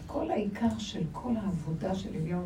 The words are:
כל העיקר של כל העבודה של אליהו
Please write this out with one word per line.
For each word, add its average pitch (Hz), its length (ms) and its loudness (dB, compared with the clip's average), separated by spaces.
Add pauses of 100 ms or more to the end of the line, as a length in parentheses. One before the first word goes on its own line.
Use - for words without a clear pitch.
כל 311 240 -2
העיקר 214 460 2
של - 340 -4
כל 240 260 0
העבודה 190 580 0
של - 200 -2
אליהו 165 300 0